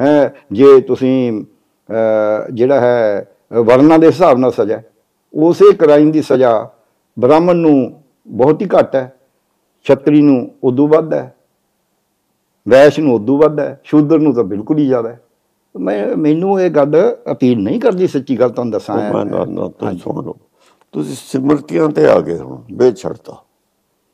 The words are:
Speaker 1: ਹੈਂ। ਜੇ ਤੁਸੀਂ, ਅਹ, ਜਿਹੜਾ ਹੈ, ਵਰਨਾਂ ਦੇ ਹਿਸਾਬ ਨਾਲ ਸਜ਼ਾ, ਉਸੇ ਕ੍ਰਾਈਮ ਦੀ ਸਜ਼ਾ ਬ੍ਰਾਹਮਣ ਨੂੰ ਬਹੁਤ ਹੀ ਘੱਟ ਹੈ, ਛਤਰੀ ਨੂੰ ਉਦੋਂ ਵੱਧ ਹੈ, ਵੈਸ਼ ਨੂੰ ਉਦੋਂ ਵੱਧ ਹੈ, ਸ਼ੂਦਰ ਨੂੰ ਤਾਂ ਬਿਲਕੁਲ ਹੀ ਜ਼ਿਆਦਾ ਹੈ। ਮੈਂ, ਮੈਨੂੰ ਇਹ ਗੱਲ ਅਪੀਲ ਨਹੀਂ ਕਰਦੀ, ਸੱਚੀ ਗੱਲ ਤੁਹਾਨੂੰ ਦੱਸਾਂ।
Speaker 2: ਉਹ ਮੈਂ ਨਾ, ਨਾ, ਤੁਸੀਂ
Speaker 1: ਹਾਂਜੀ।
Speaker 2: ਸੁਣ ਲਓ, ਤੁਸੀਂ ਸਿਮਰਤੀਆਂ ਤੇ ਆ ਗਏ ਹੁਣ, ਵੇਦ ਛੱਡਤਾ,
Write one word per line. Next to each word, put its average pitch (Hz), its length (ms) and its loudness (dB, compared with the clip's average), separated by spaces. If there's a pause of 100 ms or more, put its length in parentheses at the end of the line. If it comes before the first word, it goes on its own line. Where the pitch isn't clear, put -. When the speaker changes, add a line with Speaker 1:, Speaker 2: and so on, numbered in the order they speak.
Speaker 1:
ਹੈਂ। 143 280 2 (220)
ਜੇ 135 300 6
ਤੁਸੀਂ, 123 600 -2
ਅਹ, 107 1120 -4
ਜਿਹੜਾ 127 260 0
ਹੈ, 113 480 -2 (260)
ਵਰਨਾਂ 127 460 4
ਦੇ 160 80 6
ਹਿਸਾਬ 143 300 2
ਨਾਲ 127 140 0
ਸਜ਼ਾ, 110 300 -4 (520)
ਉਸੇ 175 400 4
ਕ੍ਰਾਈਮ 151 380 2
ਦੀ 156 100 -2
ਸਜ਼ਾ 120 480 0 (500)
ਬ੍ਰਾਹਮਣ 160 360 2
ਨੂੰ 147 460 0 (260)
ਬਹੁਤ 139 340 0
ਹੀ 202 60 -6 (120)
ਘੱਟ 135 160 -2
ਹੈ, 127 180 -6 (720)
ਛਤਰੀ 147 380 2
ਨੂੰ 139 300 0 (120)
ਉਦੋਂ 135 240 0
ਵੱਧ 160 260 0
ਹੈ, 131 220 -8 (1300)
ਵੈਸ਼ 139 300 6
ਨੂੰ 143 160 0
ਉਦੋਂ 113 220 -2
ਵੱਧ 151 220 0
ਹੈ, 135 240 -8
ਸ਼ੂਦਰ 151 360 2
ਨੂੰ 151 140 0
ਤਾਂ 117 100 0
ਬਿਲਕੁਲ 104 340 -6
ਹੀ 147 100 0
ਜ਼ਿਆਦਾ 120 220 -2
ਹੈ। 120 120 -20 (580)
ਮੈਂ, 208 380 -6
ਮੈਨੂੰ 170 440 -2
ਇਹ 180 80 0
ਗੱਲ 151 480 0 (140)
ਅਪੀਲ 123 280 -2
ਨਹੀਂ 120 200 -4
ਕਰਦੀ, 185 280 -2
ਸੱਚੀ 131 320 -6
ਗੱਲ 123 100 0
ਤੁਹਾਨੂੰ 120 220 -8
ਦੱਸਾਂ। 101 240 -8
Speaker 2:
ਉਹ 104 180 -6
ਮੈਂ 107 120 -4
ਨਾ, 101 120 -8
ਨਾ, 90 240 -8
ਤੁਸੀਂ 95 240 -12
Speaker 1:
ਹਾਂਜੀ। 95 140 -8
Speaker 2:
ਸੁਣ 147 260 -10
ਲਓ, - 100 -14 (560)
ਤੁਸੀਂ 147 240 -10
ਸਿਮਰਤੀਆਂ 147 720 -4
ਤੇ 151 180 0
ਆ 107 120 4
ਗਏ 85 180 -6
ਹੁਣ, 65 240 -16 (120)
ਵੇਦ 123 220 0
ਛੱਡਤਾ, - 420 -14 (760)